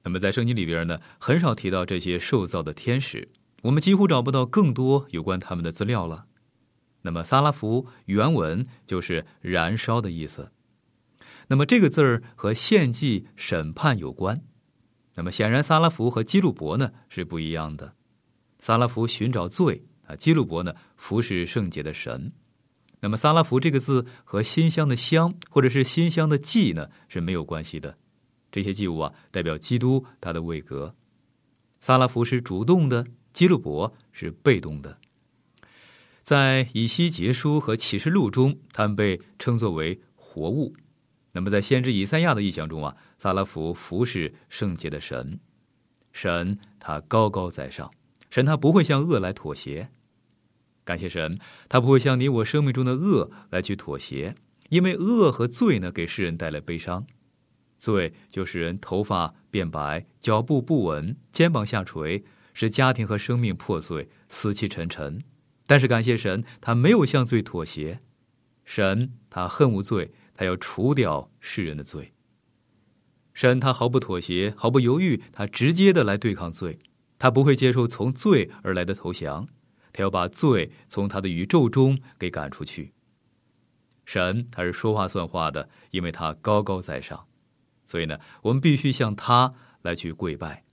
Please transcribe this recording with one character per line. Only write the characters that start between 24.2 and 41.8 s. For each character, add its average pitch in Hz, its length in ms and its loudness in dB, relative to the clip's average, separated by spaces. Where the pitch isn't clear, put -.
和 104 180 -2
馨 160 280 2
香 156 180 2
的 120 80 2
香 165 380 2
或 143 100 6
者 127 80 6
是 127 160 4
馨 165 260 2
香 165 160 0
的 147 120 4
祭 143 340 2
呢 76 160 -6
是 90 120 -6
没 85 120 -2
有 82 120 -2
关 80 180 -6
系 82 160 -10
的。 71 180 -12
这 98 120 -4
些 98 100 -2
祭 98 160 -2
物 80 120 -4
啊， 71 120 -4
代 92 120 -4
表 78 160 -4
基 123 200 -2
督 127 280 0
他 85 120 -8
的 82 100 -6
位 82 200 -6
格。 69 320 -10
撒 127 180 4
拉 127 80 4
弗 120 180 0
是 123 160 0
主 98 240 -4
动 165 240 4
的， 123 160 0
基 175 160 4
路 160 100 6
伯 82 340 -4
是 - 180 -10
被 110 300 2
动 76 200 -8
的。 71 160 -16
在 131 500 4
以 113 140 0
西 170 240 2
结 123 220 0
书 147 280 0
和 110 160 -2
启 - 220 -2
示 156 100 -2
录 160 220 4
中， 139 280 2
他 107 140 0
们 104 80 -2
被 98 260 0
称 120 200 0
作 107 140 -2
为 80 280 -4
活 - 340 -10
物。 131 260 -4
那 90 60 -6
么 95 80 -2
在 101 140 2
先 127 200 0